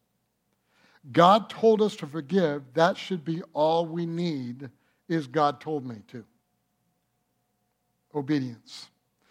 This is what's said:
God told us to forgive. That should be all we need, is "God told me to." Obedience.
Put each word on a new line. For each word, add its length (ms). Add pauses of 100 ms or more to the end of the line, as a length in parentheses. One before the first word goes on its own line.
(1120)
God 380
told 320
us 160
to 100
forgive. 680
That 240
should 280
be 260
all 340
we 200
need, 680 (380)
is 180
"God 320
told 260
me 220
to." 180 (1900)
Obedience. 720 (420)